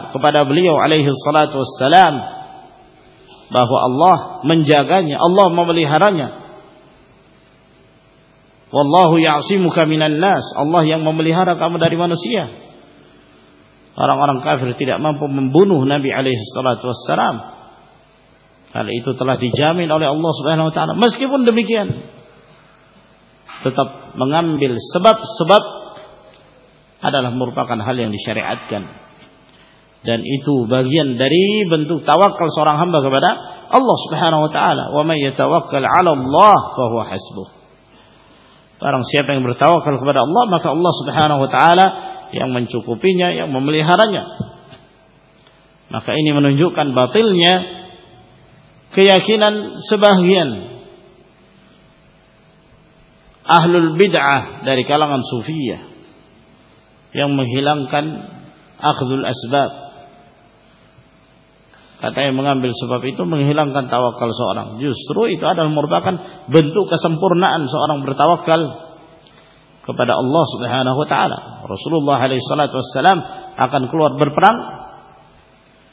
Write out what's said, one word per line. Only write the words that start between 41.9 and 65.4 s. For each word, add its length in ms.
yang 220
mencukupinya, 800
yang 200
memeliharanya. 1040
Maka 260
ini 220
menunjukkan 560
batilnya 640
keyakinan 960
sebagian 600
ahlul 480
bid'ah 720
dari 160
kalangan 400
sufiyah 640
yang 160
menghilangkan 720
akhdul 480
asbab. 640
Kata 320
yang 80
mengambil 320
sebab 400
itu 160
menghilangkan 640
tawakal 400
seorang. 480
Justru 560
itu 80